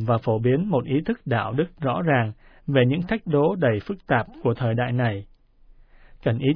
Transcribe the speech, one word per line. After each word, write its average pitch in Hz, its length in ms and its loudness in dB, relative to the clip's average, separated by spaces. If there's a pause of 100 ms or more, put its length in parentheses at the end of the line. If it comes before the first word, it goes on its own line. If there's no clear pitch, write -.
và 117 120 2
phổ 110 220 0
biến 135 300 0
một 135 160 0
ý 127 100 -2 (100)
thức 233 200 -4
đạo 113 280 -2
đức 151 120 0 (160)
rõ 139 200 -2
ràng 127 300 2 (360)
về 135 200 4
những 147 140 0
thách 220 260 -4
đố 156 280 2
đầy 123 300 0
phức - 220 -10
tạp 120 200 0 (160)
của 117 100 2
thời 117 200 -2
đại 123 180 -2
này. 113 340 -2 (1000)
Cần 113 140 0
ý 135 180 2